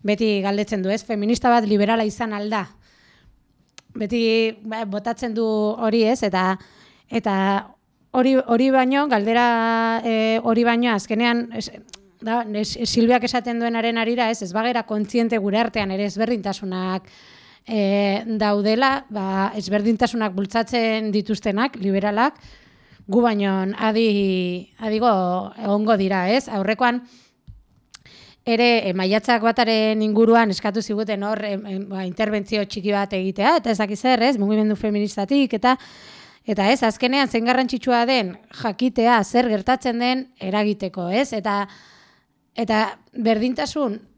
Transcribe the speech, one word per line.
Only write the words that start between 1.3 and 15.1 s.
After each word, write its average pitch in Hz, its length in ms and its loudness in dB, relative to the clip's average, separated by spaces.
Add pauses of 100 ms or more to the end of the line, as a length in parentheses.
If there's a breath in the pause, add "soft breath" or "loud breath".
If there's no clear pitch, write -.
bat 240 180 4
liberala 214 380 2
izan 214 280 -6
al 208 160 -6
da? 208 140 -4 (1300 soft breath)
Beti, 226 300 -2 (400)
ba, 220 220 -8
botatzen 214 500 -6
du 226 100 0
hori, 220 580 0
ez? 233 200 2
Eta, 185 340 0 (520 soft breath)
eta 214 260 -2 (800)
hori, 262 220 4
hori 254 360 2
baino, 262 360 2
galdera, 226 960 2
eh, 220 400 0
hori 233 200 2
baino, 233 320 2
azkenean, 233 580 -2
es-, 226 180 -8 (500)
da, 233 200 -2 (120)
es-, 214 240 -4 (120)
Silviak 233 340 4
esaten 240 360 -2
duenaren 233 380 -2
harira, 226 340 0
ez? 226 100 -6
Ez 180 120 -8
bagera 226 300 -2
kontziente 220 540 -2